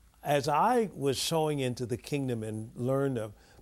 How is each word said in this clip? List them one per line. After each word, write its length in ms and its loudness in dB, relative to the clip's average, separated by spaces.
as 240 2
I 460 4
was 260 0
sowing 380 0
into 300 -2
the 100 -2
kingdom 460 -4
and 320 -6
learned 420 0
the 140 -6